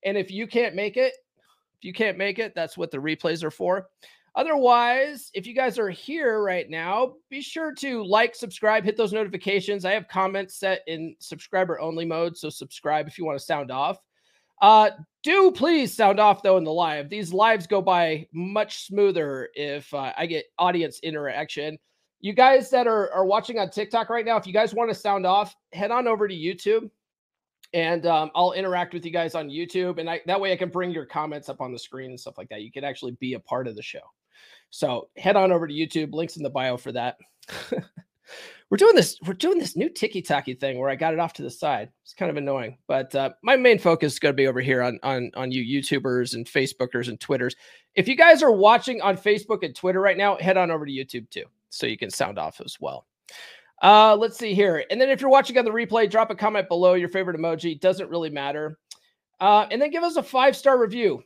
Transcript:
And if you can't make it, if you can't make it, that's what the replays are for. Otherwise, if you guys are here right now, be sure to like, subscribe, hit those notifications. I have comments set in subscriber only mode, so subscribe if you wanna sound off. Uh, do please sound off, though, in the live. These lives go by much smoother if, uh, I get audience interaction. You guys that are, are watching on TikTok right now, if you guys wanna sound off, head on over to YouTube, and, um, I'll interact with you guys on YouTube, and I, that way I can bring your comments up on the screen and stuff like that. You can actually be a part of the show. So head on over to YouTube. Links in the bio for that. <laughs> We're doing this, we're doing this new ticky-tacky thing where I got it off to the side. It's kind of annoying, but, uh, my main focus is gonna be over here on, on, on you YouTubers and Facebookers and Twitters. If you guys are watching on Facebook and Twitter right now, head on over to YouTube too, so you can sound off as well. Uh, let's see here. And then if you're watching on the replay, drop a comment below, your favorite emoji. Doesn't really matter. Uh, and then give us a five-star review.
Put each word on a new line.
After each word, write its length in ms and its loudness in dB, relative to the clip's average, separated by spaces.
And 140 -2
if 140 -4
you 160 -8
can't 280 -2
make 220 -4
it, 160 0
if 60 -20
you 100 -14
can't 240 -2
make 220 -4
it, 160 -6
that's 220 -6
what 120 -8
the 80 -10
replays 460 -4
are 80 -6
for. 360 -4
Otherwise, 960 0
if 140 -10
you 80 -10
guys 240 -2
are 100 -2
here 520 -4
right 280 -4
now, 440 -4
be 100 -12
sure 320 -8
to 320 -8
like, 300 4
subscribe, 500 -2
hit 100 -2
those 160 0
notifications. 720 -4
I 80 0
have 140 -4
comments 480 -4
set 300 -2
in 340 -10
subscriber 640 -4
only 240 -6
mode, 320 -4
so 120 -10
subscribe 580 -6
if 100 -18
you 80 -8
wanna 140 -6
sound 320 -6
off. 260 -4
Uh, 300 8
do 280 6
please 420 0
sound 260 4
off, 240 6
though, 140 6
in 60 2
the 80 -4
live. 380 -2
These 240 -8
lives 320 4
go 160 0
by 500 0
much 540 -6
smoother 680 -2
if, 400 -8
uh, 200 -6
I 120 -6
get 180 -6
audience 400 0
interaction. 800 -8
You 120 -6
guys 360 6
that 160 2
are, 260 0
are 140 0
watching 320 0
on 140 -4
TikTok 380 -4
right 160 -4
now, 120 0
if 80 -4
you 80 -14
guys 220 2
wanna 180 -2
sound 320 -2
off, 300 0
head 180 -4
on 160 0
over 200 0
to 80 -8
YouTube, 540 -2
and, 320 -2
um, 300 2
I'll 180 2
interact 400 -4
with 120 -10
you 60 -10
guys 220 -4
on 160 -6
YouTube, 480 -6
and 120 -8
I, 180 -6
that 120 0
way 140 0
I 20 0
can 140 -4
bring 220 -4
your 140 -8
comments 440 -8
up 120 -10
on 120 -8
the 60 -12
screen 320 -16
and 80 -18
stuff 180 -18
like 120 -18
that. 120 -14
You 100 -16
can 120 -12
actually 300 -8
be 200 -8
a 60 -10
part 280 -8
of 80 -12
the 60 -16
show. 180 -14
So 460 -4
head 180 2
on 160 4
over 160 0
to 60 -10
YouTube. 400 -4
Links 240 -6
in 60 -10
the 60 -4
bio 280 -2
for 140 -12
that. 260 -6
<laughs> 0 -
We're 80 0
doing 180 8
this, 300 2
we're 80 -6
doing 240 0
this 180 -6
new 140 -2
ticky-tacky 640 -4
thing 240 -6
where 140 -2
I 40 -4
got 180 -2
it 60 -4
off 140 -4
to 80 -16
the 80 -10
side. 420 -6
It's 100 -20
kind 160 -6
of 80 -4
annoying, 400 -6
but, 280 -2
uh, 160 -2
my 140 4
main 240 6
focus 340 2
is 60 -10
gonna 140 2
be 120 2
over 160 0
here 220 0
on, 180 -2
on, 340 -4
on 160 -6
you 300 -2
YouTubers 540 -2
and 100 -10
Facebookers 600 -4
and 120 -10
Twitters. 360 -4
If 120 2
you 80 0
guys 280 8
are 80 6
watching 500 4
on 160 0
Facebook 460 -2
and 120 -8
Twitter 240 -2
right 180 2
now, 200 0
head 180 2
on 140 2
over 160 -4
to 60 -10
YouTube 400 -10
too, 140 -12
so 180 -6
you 100 -4
can 140 -8
sound 260 -4
off 260 -8
as 160 -16
well. 280 -10
Uh, 340 10
let's 220 -2
see 160 -4
here. 380 2
And 100 0
then 80 4
if 100 2
you're 120 4
watching 260 6
on 80 2
the 60 -2
replay, 360 0
drop 220 2
a 60 -6
comment 320 -2
below, 260 4
your 160 0
favorite 280 -4
emoji. 420 -4
Doesn't 320 0
really 180 -4
matter. 480 -6
Uh, 320 6
and 100 0
then 80 2
give 140 -2
us 140 -2
a 60 -2
five-star 540 4
review. 480 0